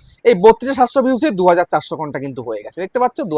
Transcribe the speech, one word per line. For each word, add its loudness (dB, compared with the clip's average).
এই 6
বত্রিশ 4
হাজার -4
সাতশো 2
ভিউজে 0
দু 0
হাজার 2
চারশো -4
ঘন্টা -8
কিন্তু -10
হয়ে -8
গেছে, -16
দেখতে -8
পাচ্ছ, -2
দু -4